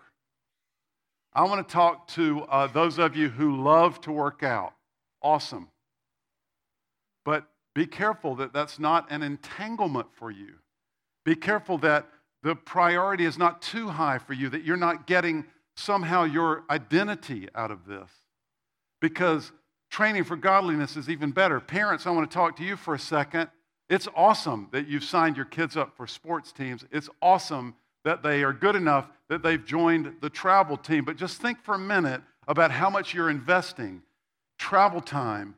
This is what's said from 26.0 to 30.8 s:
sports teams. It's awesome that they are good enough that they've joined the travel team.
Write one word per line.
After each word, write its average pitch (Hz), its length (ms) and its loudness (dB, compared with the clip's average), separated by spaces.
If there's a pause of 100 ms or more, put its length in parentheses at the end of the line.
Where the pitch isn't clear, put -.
sports - 440 -10
teams. 127 400 -10
It's 151 180 -6 (120)
awesome 151 540 0 (300)
that 165 180 0
they 143 200 2
are 139 100 2
good 196 220 2
enough 151 320 2 (220)
that 156 140 -4
they've 160 200 2
joined 160 580 0
the 147 80 -4
travel 185 480 4
team. 151 280 -2